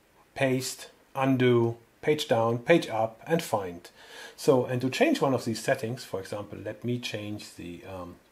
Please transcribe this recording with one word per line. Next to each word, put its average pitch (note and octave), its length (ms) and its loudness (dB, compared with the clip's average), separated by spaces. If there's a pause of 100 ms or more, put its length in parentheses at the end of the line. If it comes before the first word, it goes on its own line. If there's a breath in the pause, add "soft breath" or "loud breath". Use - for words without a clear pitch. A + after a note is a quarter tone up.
(340)
paste, C3 560 -2 (260)
undo, B2 600 4 (260)
page D3+ 260 0
down, A#2 320 2
page E3 280 4
up, A2+ 380 -2
and E3+ 160 0
find. F2+ 480 -6 (480 loud breath)
So, B2+ 280 4
and B2+ 160 -2
to C3 80 0
change C#4+ 320 2
one C#3 120 2
of A#2+ 120 -2
these A2+ 160 -4
settings, B2 420 -4
for - 160 -8
example, G2+ 440 -10
let G#2+ 200 -10
me A#2+ 160 -2
change G#2 560 -10
the, F2 300 -14
um, F2+ 300 -14 (160)